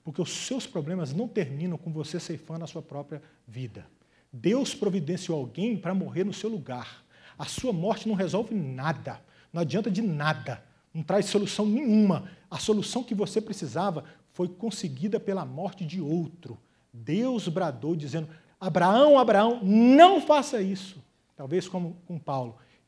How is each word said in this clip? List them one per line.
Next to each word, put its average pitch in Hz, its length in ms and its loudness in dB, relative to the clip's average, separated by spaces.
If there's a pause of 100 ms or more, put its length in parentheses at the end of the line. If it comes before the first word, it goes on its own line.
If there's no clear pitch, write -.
porque 165 180 -6
os 165 80 -2
seus - 380 -8
problemas 160 460 -6
não 214 140 -4
terminam 165 500 -4
com - 140 -10
você 156 280 -6
ceifando 165 440 -12
a 165 40 -12
sua 160 140 -12
própria 143 400 -12 (260)
vida. 110 380 -14 (460)
Deus 196 440 0
providenciou 180 640 -2
alguém 165 360 -4
pra 180 180 -4
morrer 180 300 -2
no 202 100 -4
seu - 160 -6
lugar. 127 540 -10 (340)
A 147 80 -10
sua - 280 -4
morte 202 340 -2
não 220 80 0
resolve 190 380 -2
nada, 135 680 -6 (320)
não 170 100 -4
adianta 180 280 -2
de 190 120 0
nada, 151 600 -2 (300)
não 160 80 -6
traz 190 240 2
solução 202 400 0
nenhuma. 214 640 4 (200)
A 156 100 -10
solução 214 440 0
que - 120 -6
você 202 260 -2
precisava 170 640 -4 (260)
foi 180 160 -4
conseguida 196 720 -6
pela 190 260 -4
morte 147 380 -10
de 170 160 -8
outro. 156 580 -6 (360)
Deus 190 540 -4
bradou 156 480 -4
dizendo, 151 340 -6 (300)
"Abraão, 190 580 6
Abraão, 233 460 4
não 262 580 10
faça 269 400 2
isso." 190 420 -6 (320)
Talvez 160 320 -4
como 175 280 -6 (100)
com 170 140 -10
Paulo. 127 380 -6 (300)